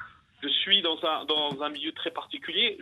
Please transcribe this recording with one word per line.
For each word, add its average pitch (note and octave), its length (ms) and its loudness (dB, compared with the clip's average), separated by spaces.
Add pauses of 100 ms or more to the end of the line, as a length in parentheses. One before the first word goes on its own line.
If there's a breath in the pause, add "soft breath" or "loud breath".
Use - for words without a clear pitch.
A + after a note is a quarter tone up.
(420 loud breath)
je C#3+ 60 -4
suis G3 340 4
dans D#3+ 220 0
un, D#3 200 2
dans D3 380 0
un D3 60 0
milieu D3+ 240 -6
très - 180 -6
particulier, F3 720 -2